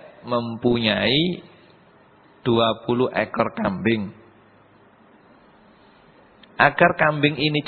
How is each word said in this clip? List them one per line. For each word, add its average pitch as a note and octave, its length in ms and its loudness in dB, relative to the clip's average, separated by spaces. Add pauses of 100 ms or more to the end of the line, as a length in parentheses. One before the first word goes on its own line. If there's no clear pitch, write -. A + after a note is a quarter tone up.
(240)
mempunyai A#2 1200 0 (960)
dua A2+ 480 0
puluh B2 240 0
ekor A2 400 -2
kambing. G#2 720 -4 (2250)
Agar D#3 400 4
kambing D3+ 400 0
ini D3 320 -2